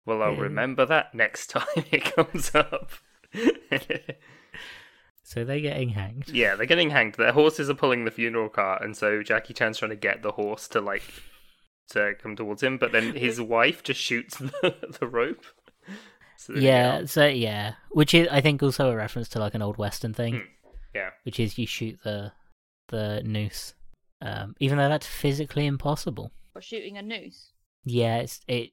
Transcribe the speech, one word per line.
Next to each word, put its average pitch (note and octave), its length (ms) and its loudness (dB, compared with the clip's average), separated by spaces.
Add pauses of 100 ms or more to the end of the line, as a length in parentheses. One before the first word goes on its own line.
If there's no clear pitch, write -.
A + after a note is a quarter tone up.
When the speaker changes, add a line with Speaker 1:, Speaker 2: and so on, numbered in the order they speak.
Speaker 1:
Well, A2 180 0
I'll G#2 120 2
Speaker 2:
Yeah. C#3+ 80 -4
Speaker 1:
remember B2 420 2
that D3+ 280 2
next A2+ 340 0
<laughs> - 20 -16
time - 160 -2 (260)
it D3 140 2 (100)
comes - 400 2
up. - 360 2 (420)
<laughs> - 380 0 (1500)
Speaker 2:
So A#2 200 -6
they're C#3+ 160 -2
getting C#3 280 -2
hanged. G#2+ 380 -6
Speaker 1:
Yeah, A2 280 2
they're A2+ 100 -2
getting E3+ 240 4
hanged. A#2 260 2
Their A#2 160 4
horses D3+ 380 4
are C#3+ 40 2
pulling B2+ 320 2
the A2 60 -2
funeral A2+ 380 -2
cart, F#2+ 340 0
and G#2 120 -8
so G#2+ 280 0
Jackie A2 300 -2
Chan's A2 260 -2
trying A2 100 -2
to G#2+ 60 -6
get G2 260 -2
the G#2 120 -2
horse G#2 340 -4
to, A2 140 0
like, G2+ 200 -2 (920)
to G#2 300 2
come G#2+ 140 -8
towards G#2 260 -6
him, C3 160 0
but A#2 140 0
then A2+ 240 2
his A#2 260 -2
Speaker 2:
<laughs> - 0 -
Speaker 1:
wife A#2 420 -2
just - 180 -4
shoots - 360 -6
<laughs> C3+ 240 -8
the, F#3 140 0 (240)
the B2+ 80 -4
rope. B2+ 380 -4 (920)
So - 160 -16
there C#3 80 0
you C3+ 60 8
Speaker 2:
Yeah, B2+ 320 6
Speaker 1:
go. C#3+ 60 -8
Speaker 2:
so, D3 200 4
yeah. A2 480 0 (160)
Which D3+ 240 4
is, E3+ 160 10
I C#3+ 120 4
think, C#3+ 200 4
also C3+ 300 2
a A#2 60 0
reference G#2+ 320 -6
to, A2+ 100 -6
like, G#2 160 -2
an G#2+ 60 -2
old G#2 160 -4
Western G#2 360 -4
thing. A#2 220 -2
Speaker 1:
Hmm. A2 60 -4 (520)
Yeah. F#2+ 160 -6 (140)
Speaker 2:
Which - 160 -8
is G#2 180 0
you A2+ 80 -2
shoot - 380 -6
the, G#2 300 -6 (560)
the G#2+ 340 -4
noose. G#2+ 500 -4 (480)
Um, G#2 380 -8
even C#3 180 2
though C#3+ 120 6
that's D3+ 180 0
physically D3 580 -2
impossible. C#3+ 680 -2 (220)
Speaker 3:
Or - 80 -16
shooting G#3 360 -12
a G3 40 -12
noose? G#3+ 520 -12 (320)
Speaker 2:
Yeah, A#2 320 2
it's, B2 300 -6
it, A#2+ 240 -4